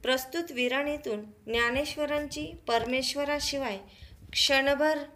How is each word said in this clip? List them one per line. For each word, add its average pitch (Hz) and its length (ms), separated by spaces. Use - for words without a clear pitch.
प्रस्तुत 277 520
विराणीतून 254 680
ज्ञानेश्वरांची 285 1300
परमेश्वराशिवाय 262 1080
क्षणभर 285 680